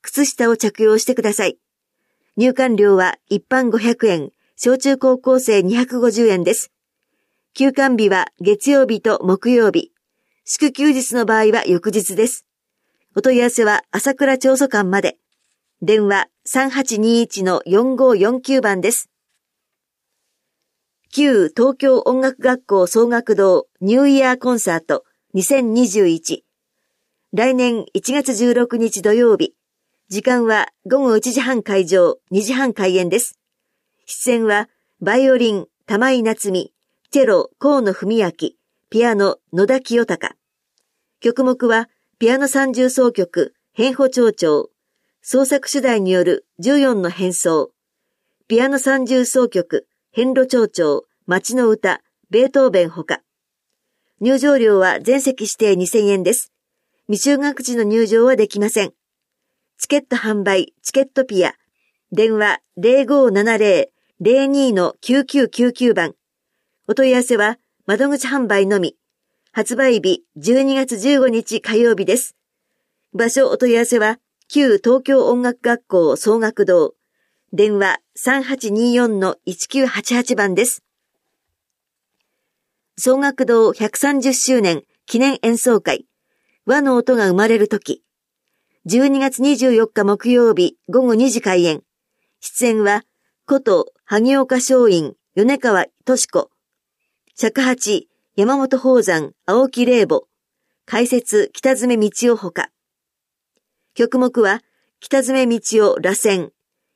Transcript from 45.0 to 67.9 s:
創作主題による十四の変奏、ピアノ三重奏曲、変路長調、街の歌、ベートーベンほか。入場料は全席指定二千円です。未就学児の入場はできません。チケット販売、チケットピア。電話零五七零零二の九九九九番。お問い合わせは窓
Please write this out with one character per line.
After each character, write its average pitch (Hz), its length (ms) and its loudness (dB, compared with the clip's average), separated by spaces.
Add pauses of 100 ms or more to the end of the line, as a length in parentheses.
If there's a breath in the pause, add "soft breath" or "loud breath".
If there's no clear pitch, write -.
創 262 240 0
作 277 240 -2
主 285 100 -4
題 233 220 0
に 185 80 -2
よ 180 120 2
る 175 240 -2 (120)
十 254 200 0
四 254 220 2
の 175 80 -4
変 180 240 -4
奏、 160 400 -2 (720)
ピ 226 140 2
ア 269 80 2
ノ 277 100 -2
三 269 280 0
重 254 180 0
奏 247 240 0
曲、 170 400 -6 (240)
変 254 220 -2
路 262 120 2
長 240 220 0
調、 151 380 -2 (200)
街 185 300 -2
の 240 140 2
歌、 202 320 -2 (260)
ベ 247 180 2
ー 269 40 -8
ト 262 180 2
ー - 20 0
ベ 185 140 2
ン 165 60 -4
ほ 165 140 -12
か。 - 180 -8 (1000)
入 254 180 0
場 277 200 2
料 214 200 2
は 185 220 0
全 262 220 0
席 262 220 -4
指 196 100 -8
定 208 220 0
二 180 100 -2
千 214 220 0
円 196 140 0
で 175 120 0
す。 - 180 -8 (560)
未 208 220 -2
就 285 100 2
学 285 220 -6
児 247 140 -6
の 226 80 -2
入 220 220 0
場 226 200 2
は 254 100 2
で 208 120 0
き 202 120 -8
ま 208 80 0
せ 214 160 -2
ん。 - 80 -8 (840)
チ - 120 -12
ケ 285 100 0
ッ 285 80 -4
ト 240 100 -4
販 214 280 -4
売、 190 280 -2 (100)
チ - 100 -12
ケ 269 100 2
ッ 269 100 -4
ト 262 140 -2
ピ 185 180 0
ア。 139 100 -4 (580)
電 220 260 0
話 208 220 -2 (160)
零 247 280 2
五 262 260 2
七 214 280 0
零 190 320 2 (300)
零 254 260 2
二 269 260 0
の 185 280 -2
九 269 240 0
九 269 240 0
九 240 240 0
九 247 200 0
番。 170 220 -2 (720)
お 214 80 -4
問 262 160 2
い - 20 2
合 247 60 2
わ 254 40 0
せ 247 140 -2
は 214 220 -2 (260)
窓 214 240 0